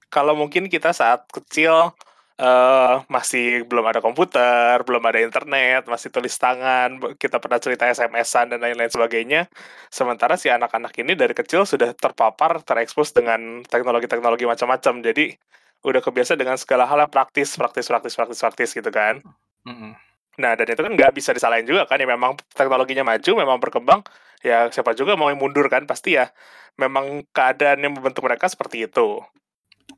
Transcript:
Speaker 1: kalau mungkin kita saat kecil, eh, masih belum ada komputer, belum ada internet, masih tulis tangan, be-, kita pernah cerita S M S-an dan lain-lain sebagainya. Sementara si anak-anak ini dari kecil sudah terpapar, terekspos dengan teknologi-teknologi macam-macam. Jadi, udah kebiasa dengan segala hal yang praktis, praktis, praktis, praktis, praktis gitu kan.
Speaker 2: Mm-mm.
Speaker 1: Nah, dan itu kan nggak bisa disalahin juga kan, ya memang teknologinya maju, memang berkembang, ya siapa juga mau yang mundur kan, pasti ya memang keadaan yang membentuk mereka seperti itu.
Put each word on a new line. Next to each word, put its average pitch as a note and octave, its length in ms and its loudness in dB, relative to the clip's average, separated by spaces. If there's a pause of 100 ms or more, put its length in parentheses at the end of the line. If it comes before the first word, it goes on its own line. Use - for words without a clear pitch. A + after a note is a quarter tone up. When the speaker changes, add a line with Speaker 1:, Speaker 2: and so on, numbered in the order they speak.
Speaker 1:
kalau D3 240 2
mungkin D3+ 400 -2
kita E3 240 0
saat B2 320 0
kecil, D#3+ 640 2 (480)
eh, B2+ 540 6 (180)
masih A#2+ 560 -2
belum A#2+ 160 0
ada A2+ 160 0
komputer, B2 800 2
belum A#2+ 240 -2
ada A2+ 160 2
internet, C3 640 0
masih A#2+ 240 -8
tulis B2 240 -6
tangan, B2+ 640 -2
be-, C3 240 -8
kita B2+ 240 -2
pernah A#2+ 160 -2
cerita B2 320 -4
S A#2+ 80 -4
M A#2 160 -2
S-an A#2+ 400 0
dan A#2+ 80 -6
lain-lain A#2 240 -2
sebagainya. A#2 640 -2 (400)
Sementara B2 480 -2
si C#3 80 -2
anak-anak A#2 480 -2
ini C3 160 -4
dari B2+ 240 0
kecil F3+ 320 0
sudah A#2+ 240 0
terpapar, D3 720 -2
terekspos B2+ 480 -2
dengan A#2 560 -2
teknologi-teknologi A#2+ 800 0
macam-macam. B2 560 -2
Jadi, A#2+ 320 -2 (480)
udah C3 160 2
kebiasa B2 400 0
dengan B2+ 160 -2
segala B2+ 320 2
hal D3 160 4
yang C#3+ 80 0
praktis, C#3 400 0
praktis, B2+ 320 -4
praktis, A#2+ 320 -4
praktis, A#2 240 -6
praktis A#2 320 -2
gitu A2+ 160 -8
kan. A2 320 -2 (480)
Speaker 2:
Mm-mm. A2 240 -16 (480)
Speaker 1:
Nah, C3+ 160 2
dan A2+ 80 -2
itu A#2 160 -2
kan G#3 160 -4
nggak C3+ 160 6
bisa C#3 240 -2
disalahin A#2 320 0
juga E3 160 2
kan, - 160 0
ya C3 80 0
memang B2+ 240 0 (240)
teknologinya C3 480 0
maju, A2+ 320 0
memang C3 240 0
berkembang, C3+ 400 2 (400)
ya A#2 320 2
siapa C3+ 240 -2
juga D3 180 0
mau D3+ 140 2
yang C#3+ 80 0
mundur C#3 320 0
kan, C3+ 160 0
pasti - 320 -2
ya - 160 2 (420)
memang C3+ 460 -2 (100)
keadaan C#3 540 2
yang C#3+ 80 -2
membentuk C3 320 -4
mereka B2 240 0
seperti A#2 400 -8
itu. A2 320 0 (760)